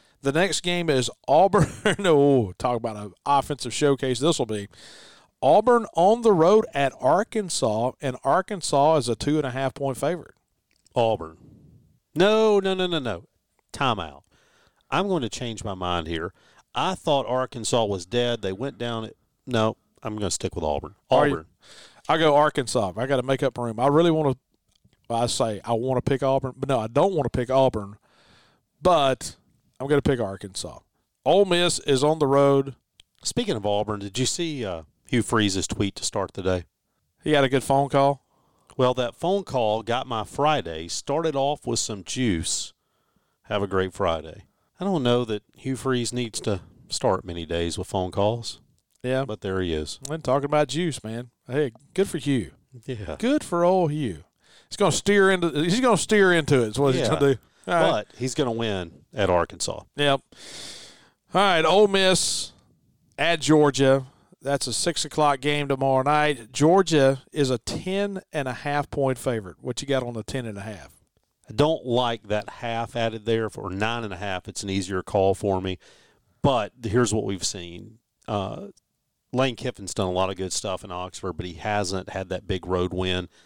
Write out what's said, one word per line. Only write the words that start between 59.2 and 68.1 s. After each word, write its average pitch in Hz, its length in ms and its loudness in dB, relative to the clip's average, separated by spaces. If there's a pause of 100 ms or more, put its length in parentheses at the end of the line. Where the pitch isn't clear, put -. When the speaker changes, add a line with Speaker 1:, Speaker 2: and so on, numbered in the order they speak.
Speaker 2:
Arkansas. - 540 0 (140)
Speaker 1:
Yep. 139 240 2 (1120)
All 180 80 4
right, 180 220 4
Ole 190 240 6
Miss 190 640 2 (680)
at 165 200 0
Georgia. 135 680 4 (340)
That's 139 240 -2
a 123 80 -6
six - 320 -2
o'clock 143 360 0
game 147 260 0
tomorrow 135 340 0
night. 151 500 0
Georgia 156 720 4 (100)
is 139 200 0
a 131 80 -2
ten 190 640 -4 (120)